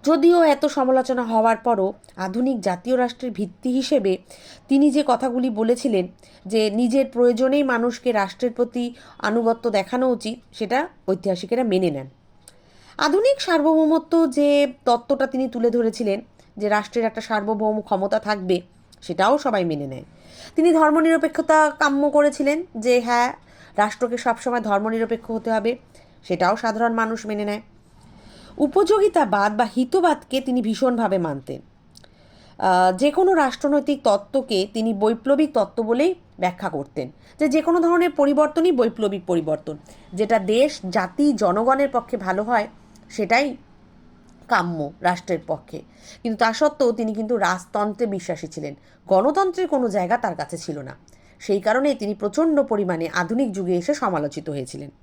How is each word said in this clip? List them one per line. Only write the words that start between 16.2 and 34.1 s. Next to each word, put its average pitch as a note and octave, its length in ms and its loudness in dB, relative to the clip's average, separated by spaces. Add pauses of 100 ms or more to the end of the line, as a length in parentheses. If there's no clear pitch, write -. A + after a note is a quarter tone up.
যে G#3 120 -4
রাষ্ট্রের G#3 360 0
একটা A3+ 160 -4
সার্বভৌম G#3+ 600 -2
ক্ষমতা G3+ 380 -2
থাকবে, F#3 420 -2 (400)
সেটাও F#3+ 360 0
সবাই G#3+ 280 -2
মেনে D3 220 -4
নেয়। C3+ 160 -12 (520)
তিনি E4 180 4
ধর্মনিরপেক্ষতা D#4 1080 4
কাম্য C#4+ 300 2
করেছিলেন, D4 540 2 (120)
যে B3 240 2
হ্যাঁ, A#3+ 340 0 (440)
রাষ্ট্রকে A3+ 400 -2
সবসময় A#3+ 440 -2
ধর্মনিরপেক্ষ A3 720 -2
হতে A3+ 200 -4
হবে, A3+ 260 -2 (460)
সেটাও F#3 320 0
সাধারণ A3+ 380 -2
মানুষ A3+ 320 -4
মেনে G#3 200 -6
নেয়। G#3 160 -6 (960)
উপযোগিতাবাদ D4 1000 2
বা A#3 180 0
হিতবাদকে C#4 680 0
তিনি B3+ 200 -2
ভীষণভাবে A3 560 0
মানতেন। C#3 440 -6 (960)
আহ, F#3 400 4
যে C#4+ 140 2
কোনো F#4+ 220 2
রাষ্ট্রনৈতিক C#4+ 680 0
তত্ত্বকে G#3 720 0